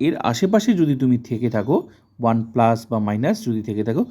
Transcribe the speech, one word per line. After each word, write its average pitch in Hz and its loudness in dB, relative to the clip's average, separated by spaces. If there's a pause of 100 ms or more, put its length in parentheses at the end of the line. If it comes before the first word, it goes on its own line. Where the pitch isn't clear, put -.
এর 151 0 (160)
আশেপাশে 202 2
যদি 151 2
তুমি 127 2 (120)
থেকে 117 -2
থাকো, 117 0 (420)
ওয়ান 113 2 (120)
প্লাস 117 2 (100)
বা 113 -2
মাইনাস 107 0
যদি 113 -2
থেকে 107 -4
থাকো, 117 -2